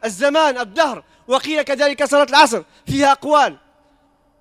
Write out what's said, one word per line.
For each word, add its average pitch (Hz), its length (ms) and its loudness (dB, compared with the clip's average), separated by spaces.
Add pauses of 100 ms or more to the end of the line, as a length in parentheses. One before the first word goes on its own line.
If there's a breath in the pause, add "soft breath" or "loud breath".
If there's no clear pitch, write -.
الزمان، 277 520 0
الدهر، 240 460 -4 (240 soft breath)
وقيل 285 340 -2
كذلك 285 420 -2
صلاة 285 260 2
العصر، 247 340 2 (220 soft breath)
فيها 277 260 0
أقوال، 269 460 0 (840)